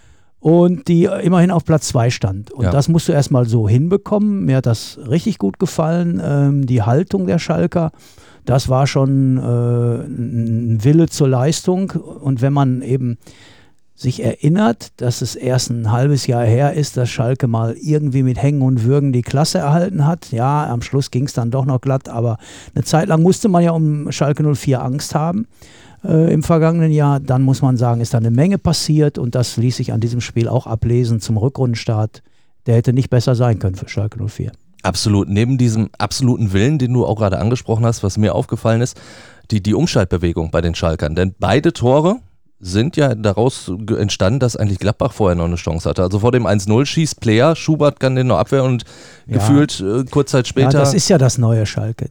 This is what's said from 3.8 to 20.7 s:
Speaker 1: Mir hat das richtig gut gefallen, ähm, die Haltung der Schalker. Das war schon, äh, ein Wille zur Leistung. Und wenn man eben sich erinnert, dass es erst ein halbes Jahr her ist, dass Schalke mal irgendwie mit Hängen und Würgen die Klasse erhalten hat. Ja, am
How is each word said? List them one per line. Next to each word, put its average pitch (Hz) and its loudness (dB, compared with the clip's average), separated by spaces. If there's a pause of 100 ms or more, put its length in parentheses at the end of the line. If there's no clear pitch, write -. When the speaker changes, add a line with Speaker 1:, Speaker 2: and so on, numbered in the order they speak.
Speaker 1:
Mir 135 2
hat 131 -2
das - -2 (100)
richtig 170 -2
gut 196 -4
gefallen, 170 -2
ähm, 143 2
die 120 2
Haltung 175 0
der 180 0
Schalker. 170 -2 (520)
Das 123 0
war 131 2
schon, 135 2
äh, 120 -2
ein 113 -2
Wille 156 4
zur 143 0
Leistung. 165 0
Und 135 -4
wenn 139 2
man 135 0
eben 123 -4 (760)
sich - -6
erinnert, 185 0 (120)
dass 123 -4
es 113 -8
erst 127 -2
ein 113 -2
halbes 131 0
Jahr 120 0
her 127 2
ist, 147 -4
dass 123 0
Schalke 127 -2
mal 113 -2
irgendwie 151 0
mit 127 0
Hängen 139 2
und 131 2
Würgen 139 2
die 123 0
Klasse 156 0
erhalten 165 0
hat. - -4
Ja, 139 0
am 120 -4